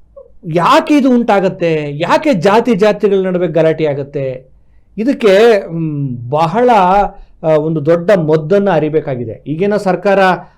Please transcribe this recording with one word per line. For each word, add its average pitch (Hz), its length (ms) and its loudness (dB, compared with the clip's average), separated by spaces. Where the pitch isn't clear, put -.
ಯಾಕೆ 247 500 2
ಇದು 269 140 2
ಉಂಟಾಗತ್ತೆ? 175 880 0
ಯಾಕೆ 294 340 0
ಜಾತಿ 220 420 2
ಜಾತಿಗಳ 208 400 2
ನಡುವೆ 185 320 -2
ಗಲಾಟೆ 160 380 0
ಆಗತ್ತೆ? 143 680 -6
ಇದಕ್ಕೆ, 220 680 2
ಮ್, 143 640 -6
ಬಹಳ, 165 400 0
ಆ, 170 40 -6
ಒಂದು 156 380 0
ದೊಡ್ಡ 170 260 2
ಮದ್ದನ್ನ 160 580 0
ಅರಿಬೇಕಾಗಿದೆ. 147 800 -4
ಈಗೇನೋ 190 300 -2
ಸರ್ಕಾರ 196 420 0